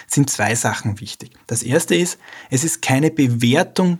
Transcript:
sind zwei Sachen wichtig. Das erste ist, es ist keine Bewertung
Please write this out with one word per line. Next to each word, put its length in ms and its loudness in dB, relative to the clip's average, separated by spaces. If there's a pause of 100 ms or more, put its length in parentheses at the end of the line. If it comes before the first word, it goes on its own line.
sind 240 2
zwei 240 -2
Sachen 460 -2
wichtig. 320 -14 (160)
Das 160 -4
erste 320 0
ist, 240 -2 (320)
es 120 0
ist 200 -4
keine 260 2
Bewertung 920 2